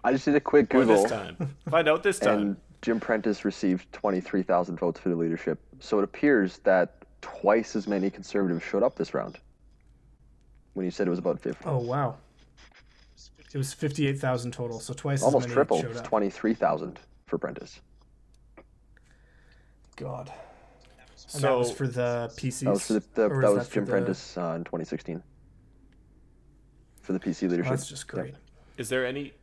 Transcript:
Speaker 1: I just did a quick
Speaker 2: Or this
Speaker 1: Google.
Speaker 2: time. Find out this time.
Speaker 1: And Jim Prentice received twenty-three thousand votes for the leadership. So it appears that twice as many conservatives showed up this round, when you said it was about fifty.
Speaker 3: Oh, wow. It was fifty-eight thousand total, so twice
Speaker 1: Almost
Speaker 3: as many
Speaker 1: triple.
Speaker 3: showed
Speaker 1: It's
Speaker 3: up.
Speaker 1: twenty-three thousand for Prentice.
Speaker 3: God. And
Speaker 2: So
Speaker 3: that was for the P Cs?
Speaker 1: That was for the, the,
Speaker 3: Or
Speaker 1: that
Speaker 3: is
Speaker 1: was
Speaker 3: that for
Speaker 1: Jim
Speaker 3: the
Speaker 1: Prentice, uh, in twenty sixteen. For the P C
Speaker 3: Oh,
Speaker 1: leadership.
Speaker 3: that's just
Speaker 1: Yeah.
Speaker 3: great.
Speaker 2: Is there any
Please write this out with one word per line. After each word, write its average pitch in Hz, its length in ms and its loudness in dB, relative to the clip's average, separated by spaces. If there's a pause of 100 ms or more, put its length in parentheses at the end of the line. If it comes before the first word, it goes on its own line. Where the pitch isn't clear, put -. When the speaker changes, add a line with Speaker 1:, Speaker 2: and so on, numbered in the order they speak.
Speaker 1:
I 131 80 4
just 135 140 0
did 147 100 4
a 143 40 6
quick 147 340 4
Speaker 2:
Or 131 100 8
this 107 180 8
Speaker 1:
Google. 107 160 0
Speaker 2:
time. 139 380 -8 (140)
Find 156 180 4
out 160 140 4
this 202 160 2
time. 110 200 4
Speaker 1:
And 101 180 0 (260)
Jim 113 180 0
Prentice 107 440 0
received 95 480 0
twenty-three 95 500 0
thousand 87 360 0
votes 85 220 -2
for - 80 -2
the 85 80 2
leadership. 82 420 -2 (220)
So - 180 0
it 98 60 4
appears 110 540 2
that 92 440 2 (180)
twice - 540 0
as 104 140 -2
many 98 200 0
conservatives 92 540 -2
showed 101 200 -2
up 127 120 0
this - 180 -6
round, 52 260 -6 (1400)
when 95 100 -4
you 92 60 -2
said 98 160 -2
it 90 40 2
was 87 80 0
about 85 220 -2
fifty. - 260 -8
Speaker 3:
Oh, 143 120 -2
wow. 123 380 -2 (1400)
It 143 60 -6
was 135 140 -4
fifty-eight 139 460 -2
thousand 123 340 -2
total, 120 280 -8
so - 140 -10
twice 139 280 -2
Speaker 1:
Almost 139 220 4
Speaker 3:
as 120 40 -6
many 120 60 -6
Speaker 1:
triple. 135 280 4
Speaker 3:
showed 117 80 -6
Speaker 1:
It's 117 100 -8
Speaker 3:
up. 117 60 -12
Speaker 1:
twenty-three 110 480 0
thousand 80 460 -2 (260)
for 82 120 -4
Prentice. - 420 -8 (2250)
Speaker 3:
God. 135 320 -10
And - 880 -20
Speaker 2:
So - 240 -10
Speaker 3:
that 135 160 4
was 120 160 0
for 127 160 -4
the 120 480 -2
P 127 140 -4
Cs? - 100 -8
Speaker 1:
That 127 100 0
was 101 160 0
for - 60 -2
the, 107 100 2 (120)
the, 110 100 4
Speaker 3:
Or 135 160 0
Speaker 1:
that 110 80 6
Speaker 3:
is 101 60 6
Speaker 1:
was 120 100 0
Speaker 3:
that - 40 -10
for - 60 -16
Speaker 1:
Jim 104 120 0
Speaker 3:
the 123 40 -6
Speaker 1:
Prentice, 95 480 -2
uh, 85 180 -4
in 85 80 -6
twenty 82 200 -6
sixteen. 85 380 -8 (1800)
For - 120 -6
the - 60 0
P - 140 -4
C - 140 -4
Speaker 3:
Oh, 90 40 2
Speaker 1:
leadership. 87 200 0
Speaker 3:
that's 131 180 -4
just - 200 -14
Speaker 1:
Yeah. - 120 -8
Speaker 3:
great. - 140 -10 (420)
Speaker 2:
Is 117 120 -8
there 127 180 0
any 135 260 -8 (100)